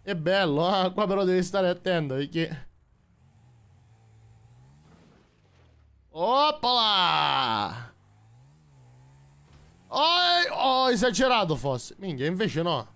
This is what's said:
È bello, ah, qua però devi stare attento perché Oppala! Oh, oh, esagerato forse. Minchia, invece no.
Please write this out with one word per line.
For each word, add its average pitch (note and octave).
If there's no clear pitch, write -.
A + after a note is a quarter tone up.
È G3
bello, E3+
ah, F#3
qua G#3
però G3
devi F#3
stare F#3
attento E3+
perché C#3+
Oppala! F3
Oh, -
oh, C4
esagerato A3
forse. B2+
Minchia, D3
invece E3+
no. D3+